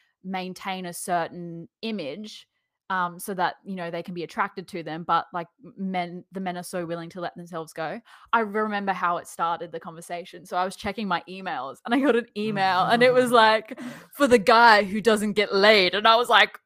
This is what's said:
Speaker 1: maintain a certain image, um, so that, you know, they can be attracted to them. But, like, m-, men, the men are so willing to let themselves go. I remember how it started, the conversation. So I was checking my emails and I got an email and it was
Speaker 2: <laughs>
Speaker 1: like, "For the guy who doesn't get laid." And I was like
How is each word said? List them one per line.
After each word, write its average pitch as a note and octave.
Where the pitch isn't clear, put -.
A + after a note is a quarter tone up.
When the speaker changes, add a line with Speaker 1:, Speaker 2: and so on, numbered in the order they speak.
Speaker 1:
maintain F#3
a F3
certain E3+
image, G#3+
um, F3+
so G3+
that, F3
you G3
know, E3+
they E3+
can F3+
be E3+
attracted G3
to F3
them. D#3+
But, E3+
like, E3+
m-, -
men, F3+
the F#3+
men F3+
are F3+
so F3
willing E3
to F#3
let E3+
themselves E3+
go. D#3+
I A#3
remember G#3
how F3+
it -
started, E3
the E3
conversation. F3
So F#3+
I F3+
was F#3+
checking G3+
my F3
emails D#3+
and A#3
I C#4
got B3+
an A#3
email G3
and A#3
it B3+
was B3+
Speaker 2:
<laughs> A#3
Speaker 1:
like, A3
"For C#4+
the B3
guy A3
who G3+
doesn't G#3
get G3+
laid." G3
And G#3
I A3+
was A#3+
like G#3